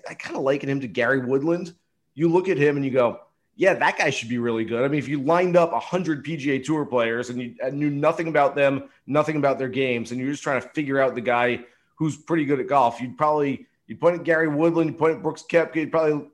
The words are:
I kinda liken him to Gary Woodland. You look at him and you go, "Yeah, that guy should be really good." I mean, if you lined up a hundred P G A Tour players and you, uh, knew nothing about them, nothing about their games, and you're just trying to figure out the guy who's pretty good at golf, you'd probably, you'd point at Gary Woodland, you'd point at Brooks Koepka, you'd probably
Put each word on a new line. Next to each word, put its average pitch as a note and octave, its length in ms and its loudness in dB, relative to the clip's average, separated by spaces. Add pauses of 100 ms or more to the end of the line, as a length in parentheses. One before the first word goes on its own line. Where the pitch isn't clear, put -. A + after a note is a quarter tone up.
I - 60 -12
kinda - 240 -10
liken C#3 280 -2
him C#3 140 -4
to C3 60 -10
Gary A#2+ 320 0
Woodland. D3+ 540 -2 (420)
You D#3 120 0
look F3+ 220 2
at E3+ 80 0
him C#3+ 180 4
and C#3 80 -2
you C3 80 -2
go, A#2+ 300 2 (340)
"Yeah, F3 200 4
that E3 220 0
guy E3+ 120 2
should A#2+ 200 -4
be A#2+ 100 -2
really A2+ 260 0
good." A#2 180 -2
I C#3 40 2
mean, D3 120 0
if A#2+ 80 -6
you C#3+ 140 -2
lined E3+ 340 2
up E3+ 160 6
a A#2 80 0
hundred D#3 440 -4
P D#3+ 120 -6
G C#3+ 160 -2
A C3+ 80 0
Tour D3 260 -2
players A#2 440 -2
and B2 100 -8
you, A#2+ 240 -10
uh, C3 60 -2
knew D3 220 -2
nothing D#3+ 360 0
about C#3+ 280 2
them, C#3 340 0 (160)
nothing D3+ 320 0
about C#3 220 2
their C3+ 100 -4
games, B2+ 420 -2
and B2 80 -6
you're C3 120 -4
just C#3+ 120 -8
trying C3+ 180 -2
to - 80 -16
figure C#3 300 -2
out C3 140 2
the B2 80 -6
guy A#2+ 420 0 (320)
who's D#3 220 -4
pretty D#3+ 280 -2
good C#3 140 0
at A2 80 -4
golf, B2+ 320 2
you'd B2 180 -10
probably, D3+ 500 0 (200)
you'd A2+ 140 -12
point F3 140 4
at E3+ 80 -8
Gary D#3+ 240 2
Woodland, D#3+ 420 2
you'd C3+ 80 -8
point C#3 180 2
at B2 60 -14
Brooks D3+ 220 -6
Koepka, D#3+ 320 2
you'd D#3 160 -2
probably D3+ 420 0